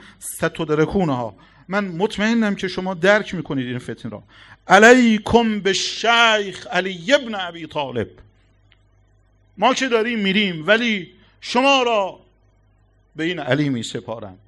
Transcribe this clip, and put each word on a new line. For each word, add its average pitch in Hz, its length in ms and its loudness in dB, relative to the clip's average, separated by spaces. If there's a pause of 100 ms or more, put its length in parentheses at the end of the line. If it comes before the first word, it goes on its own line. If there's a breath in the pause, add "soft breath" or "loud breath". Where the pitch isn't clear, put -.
(180 loud breath)
ستدرکونها، 151 1160 -2 (340 soft breath)
من 202 160 -2
مطمئنم 208 680 0
که 190 140 -6
شما 185 260 -6
درک 196 400 2
می‌کنید 151 320 -4
این 123 120 -6
فتنه 117 340 -12
را. 101 100 -14 (460 loud breath)
علیکم 226 920 6
به 190 120 0
شیخ 214 920 0
علی 185 460 -2
ابن 247 220 0
ابی 175 320 -10
طالب، 139 440 -4 (1500)
ما 233 160 2
که 269 140 -4
داریم 233 300 0
می‌ریم 190 480 -2
ولی 214 480 0 (260 soft breath)
شما 269 420 2
را 214 380 -2 (960)
به 156 80 -6
این 175 140 -4
علی 143 300 0
می‌سپارم 110 800 -8